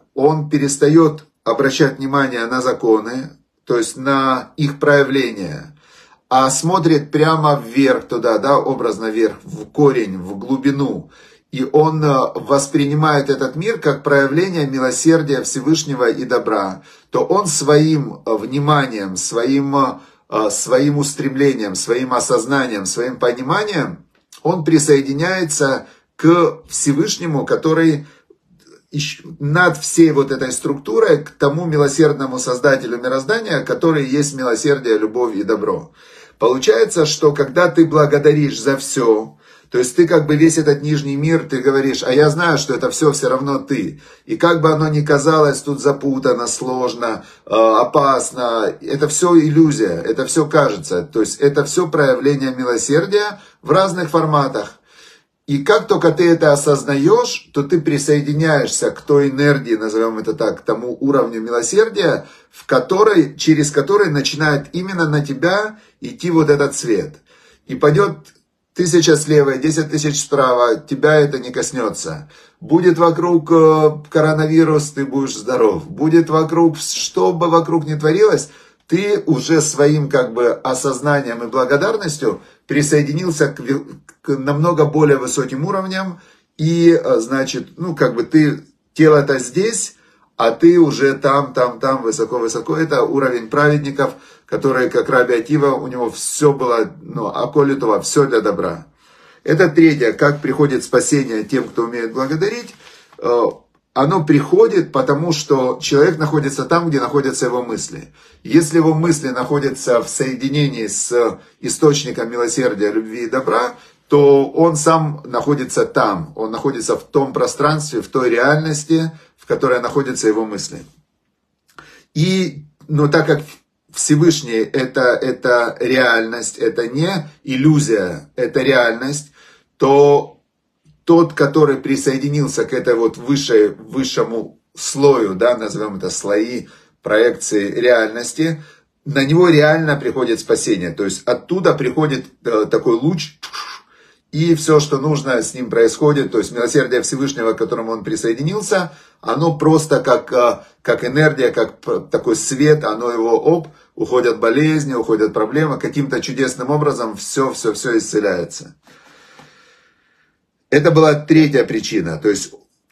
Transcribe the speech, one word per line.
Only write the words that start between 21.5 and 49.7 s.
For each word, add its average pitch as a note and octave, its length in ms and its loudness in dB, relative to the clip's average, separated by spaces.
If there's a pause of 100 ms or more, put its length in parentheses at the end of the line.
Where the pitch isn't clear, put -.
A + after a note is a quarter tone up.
своим B2+ 380 -2
осознанием, A#2+ 720 -2
своим B2 300 -6
пониманием, C3 880 -4 (360)
он E3+ 220 -2
присоединяется D3 1200 0 (300)
к E3+ 520 2
Всевышнему, D3 800 -2
который D#3 600 0 (840)
ещё - 320 -8 (160)
над D#3+ 380 2
всей E3 340 4
вот C#3 200 0
этой C3 200 -4
структурой, D3 720 0
к - 80 -16
тому D3 340 -2
милосердному C#3+ 760 0
создателю B2 580 0
мироздания, C3+ 640 -4
который D#3+ 420 0
есть C#3+ 300 -2
милосердие, B2+ 600 0
любовь A2 380 -2
и G2 80 -4
добро. G2 480 -4 (480)
Получается, E3 640 2
что D3 260 2
когда C#3+ 360 0
ты E3+ 180 4
благодаришь D3 720 2
за C3+ 180 -2
всё, A2+ 600 0 (320)
то - 80 -2
есть B2 180 -2
ты E3+ 120 4
как D#3 180 4
бы D3+ 100 0
весь D#3+ 220 4
этот D3 240 2
нижний C#3+ 340 -2
мир, D#3 320 0
ты C3 140 -6
говоришь: C3+ 420 0
«А B2+ 80 -2
я D3 200 4
знаю, D#3+ 260 0
что - 160 -4
это A#2+ 160 -2
всё D3+ 220 2
всё C3+ 180 -2
равно C3+ 300 -2
ты». A2+ 420 -6 (240)
И A2 120 -6
как E3+ 240 2
бы D#3 100 4
оно D3+ 160 0
ни D3+ 140 0
казалось D3 600 2
тут C#3 180 -6
запутано, C3 680 -2
сложно, A#2+ 760 -6 (220)
э, - 60 -10
опасно, A#2 1300 0
это D3 260 -4
всё F3 300 2
иллюзия, D3 680 2